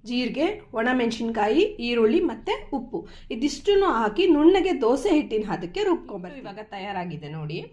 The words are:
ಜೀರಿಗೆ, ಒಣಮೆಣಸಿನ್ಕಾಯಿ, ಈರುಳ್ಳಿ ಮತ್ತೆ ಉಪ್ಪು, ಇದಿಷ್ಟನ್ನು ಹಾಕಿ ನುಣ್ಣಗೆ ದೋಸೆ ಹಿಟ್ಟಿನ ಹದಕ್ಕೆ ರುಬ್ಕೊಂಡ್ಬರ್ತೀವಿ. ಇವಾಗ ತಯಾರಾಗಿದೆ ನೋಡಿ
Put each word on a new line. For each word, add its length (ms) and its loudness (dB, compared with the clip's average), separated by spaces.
ಜೀರಿಗೆ, 680 -4
ಒಣಮೆಣಸಿನ್ಕಾಯಿ, 880 0
ಈರುಳ್ಳಿ 600 2
ಮತ್ತೆ 520 -4
ಉಪ್ಪು, 360 -8
ಇದಿಷ್ಟನ್ನು 560 2
ಹಾಕಿ 400 2
ನುಣ್ಣಗೆ 540 6
ದೋಸೆ 360 2
ಹಿಟ್ಟಿನ 320 0
ಹದಕ್ಕೆ 360 -4
ರುಬ್ಕೊಂಡ್ಬರ್ತೀವಿ. 600 -4
ಇವಾಗ 180 -12
ತಯಾರಾಗಿದೆ 680 -8
ನೋಡಿ 300 -8